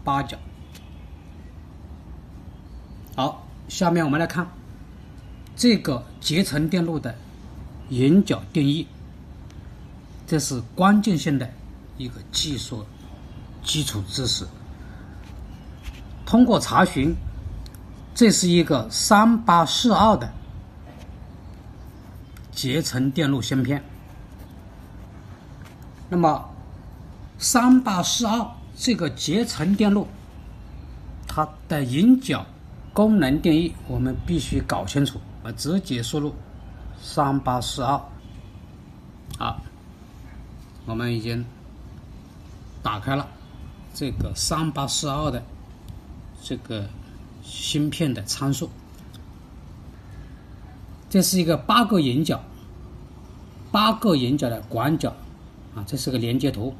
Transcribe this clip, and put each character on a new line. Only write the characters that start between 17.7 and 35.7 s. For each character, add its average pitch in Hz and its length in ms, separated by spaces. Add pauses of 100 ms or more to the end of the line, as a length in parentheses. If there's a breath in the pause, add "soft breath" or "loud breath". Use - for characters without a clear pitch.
这 226 160
是 - 160
一 175 160
个 117 260
三 220 540
八 190 220
四 233 260
二 196 240
的 117 160 (2250)
结 135 300
层 131 300
电 143 180
路 135 120
芯 131 200
片。 139 220 (2250)
那 180 80
么， 160 320 (880)
三 254 460
八 185 180
四 - 240
二 214 260 (260)
这 240 180
个 160 140
结 196 360
层 190 300
电 208 180
路， 202 140 (1200)
它 156 200 (200)
的 147 160
引 185 360
角 131 260 (480)
功 214 260
能 143 220
定 165 120
义 165 200 (140)
我 123 120
们 127 160 (100)
必 170 140
须 - 220
搞 90 240
清 139 200
楚。 - 140 (240)
我 117 100
直 160 260